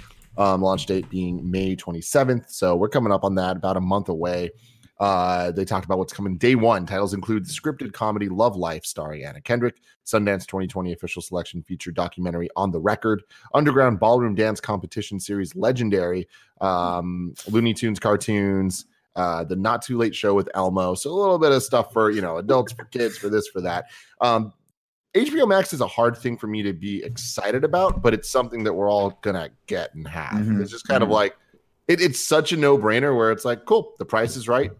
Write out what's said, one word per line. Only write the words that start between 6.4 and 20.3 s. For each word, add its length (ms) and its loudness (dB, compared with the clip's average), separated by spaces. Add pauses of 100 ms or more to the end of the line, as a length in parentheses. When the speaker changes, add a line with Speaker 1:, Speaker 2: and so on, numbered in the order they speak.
Speaker 1:
one. 320 4
Titles 280 -2
include 300 -2
the 80 -12
scripted 400 -6
comedy 360 -2
Love 280 2
Life, 280 -6
starring 400 -10
Anna 160 -14
Kendrick, 400 -2 (260)
Sundance 400 0
twenty 220 -4
twenty 240 -6
official 280 -10
selection 420 -8
feature 280 -10
documentary 640 -4
On 140 0
the 100 -4
Record, 420 0 (320)
underground 440 4
ballroom 360 4
dance 260 0
competition 580 -6
series 380 -6
Legendary, 720 0 (320)
um, 760 -2 (140)
Looney 260 2
Tunes 240 -4
cartoons, 880 0 (300)
uh, 280 -2
the 120 -4
Not 260 -2
Too 160 -4
Late 160 0
Show 200 0